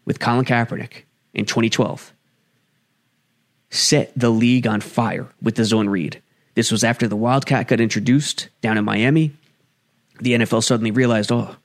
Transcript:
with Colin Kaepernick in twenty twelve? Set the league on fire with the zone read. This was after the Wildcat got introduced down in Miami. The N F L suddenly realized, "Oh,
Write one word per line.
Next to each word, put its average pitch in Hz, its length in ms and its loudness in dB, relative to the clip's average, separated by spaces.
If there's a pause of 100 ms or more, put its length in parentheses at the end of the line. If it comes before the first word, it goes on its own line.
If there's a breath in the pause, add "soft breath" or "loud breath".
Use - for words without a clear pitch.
with 110 120 -4
Colin 123 280 0
Kaepernick - 560 -4 (320)
in 104 100 -4
twenty 113 240 0
twelve? - 460 -4 (1500)
Set - 480 0
the 120 140 2
league 120 360 2
on 107 140 -2
fire 113 480 -6 (140)
with 113 140 -2
the 113 80 0
zone 107 260 0
read. 87 320 -4 (320)
This 117 180 0
was 110 120 0
after 120 220 0
the 104 100 -6
Wildcat 120 520 0
got 117 120 2
introduced 117 680 0 (140)
down 110 160 0
in 104 60 0
Miami. 139 480 2 (880)
The 120 120 0
N 117 80 2
F 113 140 0
L 113 80 2
suddenly 113 280 0
realized, 117 400 2
"Oh, - 340 -2